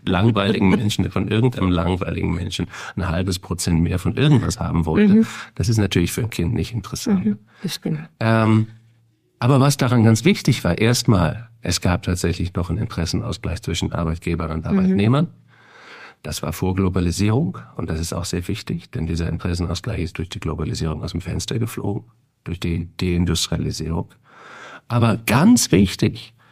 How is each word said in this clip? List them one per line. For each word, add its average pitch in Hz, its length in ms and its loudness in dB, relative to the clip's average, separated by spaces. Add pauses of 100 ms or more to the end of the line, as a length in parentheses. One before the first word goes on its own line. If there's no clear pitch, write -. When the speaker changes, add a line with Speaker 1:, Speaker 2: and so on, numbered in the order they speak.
Speaker 1:
langweiligen 98 680 2
Menschen, 101 320 0
der 90 80 -2
von 98 160 -2
irgendeinem 110 460 0
langweiligen 87 640 -2
Menschen 90 340 -6 (260)
ein 90 140 -4
halbes 90 320 -2
Prozent 85 420 0
mehr 87 160 0
von 82 180 -2
irgendwas 139 440 2
haben 82 260 0
wollte. 196 280 4
Speaker 2:
Mhm. 220 120 6 (300)
Speaker 1:
Das 92 120 0
ist 113 100 4
natürlich 95 340 2
für - 100 -4
ein 110 80 -2
Kind - 240 -2
nicht 82 180 -4
interessant. 185 520 -2
Speaker 2:
Mhm, 208 140 -2 (260)
das 170 100 -6
stimmt. 160 240 -6 (220)
Speaker 1:
Ähm, 110 480 4 (720)
aber 127 180 4
was 139 180 4
daran 123 280 4
ganz 110 200 6
wichtig 170 380 2
war, 87 160 0
erstmal, 104 680 2 (140)
es - 180 -2
gab 87 240 0
tatsächlich 90 500 -2
noch 87 160 -2
einen - 80 -2
Interessenausgleich - 840 -4
zwischen 82 300 -4
Arbeitgebern 82 600 -4
und 82 120 -4
Speaker 2:
Mhm. - 140 -6
Speaker 1:
Arbeitnehmern. 165 480 2 (960)
Das - 220 -8
war 78 80 -4
vor 92 240 -2
Globalisierung 95 840 0 (180)
und - 140 -8
das 82 80 -4
ist 82 140 -6
auch 87 120 -6
sehr 87 220 -6
wichtig, - 460 -8
denn 82 160 -4
dieser 82 200 -2
Interessenausgleich 85 720 -4
ist 80 180 -6
durch 80 100 -6
die - 100 -12
Globalisierung 78 640 -4
aus - 80 -8
dem 87 100 -6
Fenster - 380 -6
geflogen, 113 460 -6 (400)
durch 90 160 -8
die 85 360 -4
Deindustrialisierung. 82 1120 -2 (760)
Aber 117 300 2
ganz 175 560 4
wichtig, - 600 2 (200)